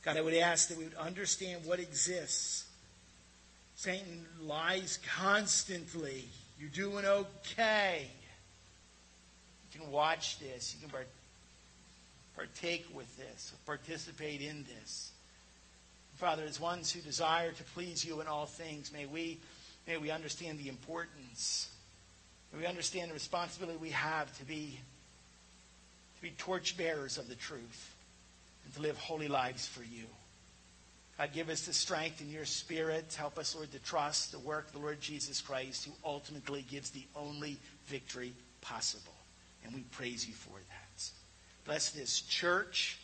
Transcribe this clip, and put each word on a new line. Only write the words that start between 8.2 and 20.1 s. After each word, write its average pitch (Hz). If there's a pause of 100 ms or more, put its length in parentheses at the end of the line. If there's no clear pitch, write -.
You 147
can 156
watch 156
this. 131
You -
can 147
part-, 131 (1300)
partake -
with 131
this, 123 (140)
participate 151
in 147
this. 113 (1040)
Father, 160
as 147
ones 170
who 175
desire 160
to 165 (120)
please 175
you 160
in 160
all 151
things, 151
may 147
we, 165 (480)
may 165
we 151